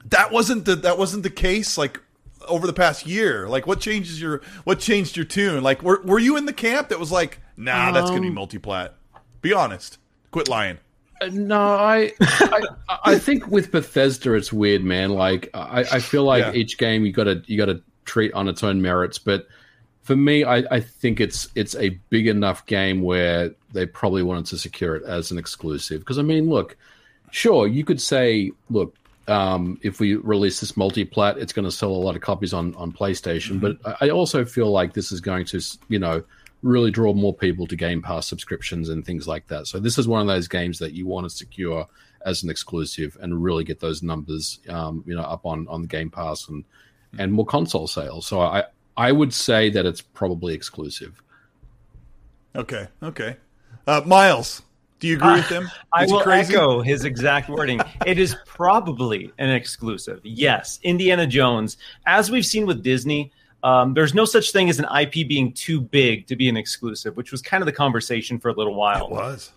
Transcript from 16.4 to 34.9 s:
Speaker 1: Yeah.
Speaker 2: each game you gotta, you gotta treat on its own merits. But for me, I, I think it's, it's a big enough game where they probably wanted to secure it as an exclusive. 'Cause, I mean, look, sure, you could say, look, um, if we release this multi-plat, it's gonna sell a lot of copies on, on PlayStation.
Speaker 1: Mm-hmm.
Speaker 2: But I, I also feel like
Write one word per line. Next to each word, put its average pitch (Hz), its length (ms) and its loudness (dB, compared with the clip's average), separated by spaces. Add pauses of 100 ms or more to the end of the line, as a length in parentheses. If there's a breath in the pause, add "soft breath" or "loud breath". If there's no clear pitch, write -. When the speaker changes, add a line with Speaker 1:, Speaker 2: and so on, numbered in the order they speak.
Speaker 1:
Yeah. 110 160 -4
Speaker 2:
each 110 180 -2
game 110 280 2
you 98 80 0
gotta, 98 320 0
you 107 120 -4
gotta 98 240 0 (220)
treat - 300 0
on 98 160 -2
its 85 140 -6
own 95 180 2
merits. 90 360 0
But 98 300 -2 (540 soft breath)
for 135 160 2
me, 147 260 4
I, 123 140 4 (120)
I 127 120 2
think 117 400 -2
it's, - 340 -2
it's 107 200 -4
a 101 140 0 (200)
big 113 180 2
enough 104 380 0
game 95 360 0
where 87 500 2 (200)
they 92 140 -2
probably 95 380 -2
wanted 90 240 -4
to 87 100 -8
secure 80 400 -6
it 76 60 -12
as 85 280 -6
an 90 60 -6
exclusive. 78 680 -8
'Cause, 131 160 -4
I - 20 0
mean, 156 280 2
look, 127 260 0 (560 soft breath)
sure, 165 340 4
you 127 200 0
could 156 160 0
say, 113 500 2 (180)
look, 107 240 0 (360)
um, 92 540 0
if 101 180 -4
we 104 140 4
release 101 440 0
this - 160 -8
multi-plat, 101 600 0
it's - 160 -8
gonna 95 180 -2
sell 101 200 -4
a 95 40 -2
lot 92 220 -2
of - 40 -14
copies 95 320 -4
on, 87 220 -4
on 85 160 -10
PlayStation. 92 720 -4
Speaker 1:
Mm-hmm. 104 220 -2
Speaker 2:
But 107 180 -8
I, 139 60 2
I - 20 2
also 156 340 0
feel 117 260 -2
like 92 240 0